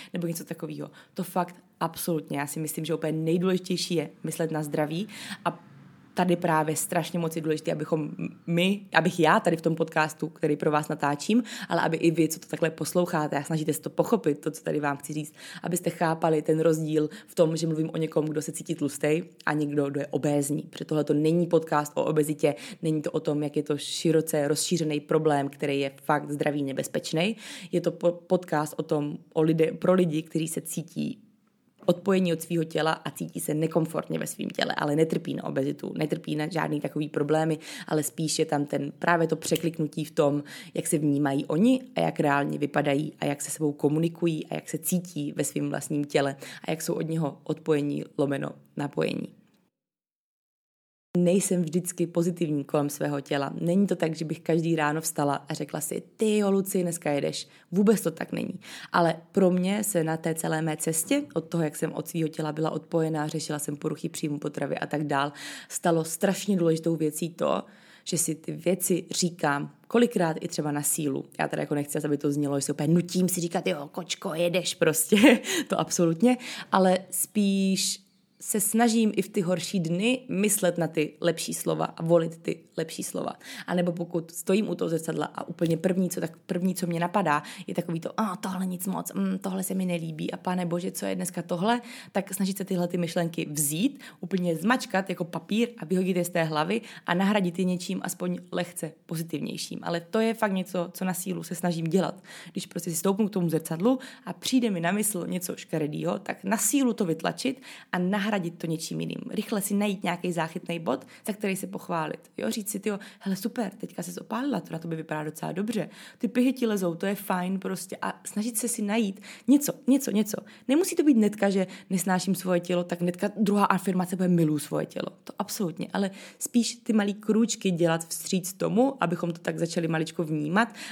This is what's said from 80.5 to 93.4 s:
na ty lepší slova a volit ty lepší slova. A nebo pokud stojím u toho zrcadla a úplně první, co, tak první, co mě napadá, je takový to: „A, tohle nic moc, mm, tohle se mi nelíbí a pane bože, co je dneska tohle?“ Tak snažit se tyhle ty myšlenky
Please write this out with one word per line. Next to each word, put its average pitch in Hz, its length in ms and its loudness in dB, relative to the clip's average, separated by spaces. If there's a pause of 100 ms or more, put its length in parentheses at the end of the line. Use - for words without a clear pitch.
na 165 100 2
ty 156 340 -2
lepší 165 320 0
slova 160 320 -2
a - 180 -6
volit 165 340 4
ty 165 220 -6 (180)
lepší 160 260 -6
slova. - 300 -6 (340)
A 185 60 0
nebo 175 180 2
pokud 165 400 -4
stojím 202 380 0
u 175 60 -2
toho 175 140 -2
zrcadla 160 360 -2
a - 220 -8
úplně 165 300 0
první, 180 320 2
co, 175 120 -6
tak 165 160 -4
první, 180 380 -2
co 180 120 -4
mě 170 120 0
napadá, 170 440 2 (240)
je 190 80 -6
takový 165 240 -2
to: - 200 -6
„A, 214 160 -2
tohle 190 300 -4
nic 180 220 -4
moc, 175 260 -6
mm, 190 240 -2
tohle 190 260 -4
se 185 100 -4
mi 190 120 0
nelíbí 165 460 -4
a - 60 -8
pane 180 280 -2
bože, 175 260 -2
co - 140 -6
je 196 100 -2
dneska 180 260 -6
tohle?“ 185 400 0 (300)
Tak 190 220 -4
snažit 196 240 0
se 190 80 -6
tyhle 175 220 0
ty 175 100 -2
myšlenky 170 540 -2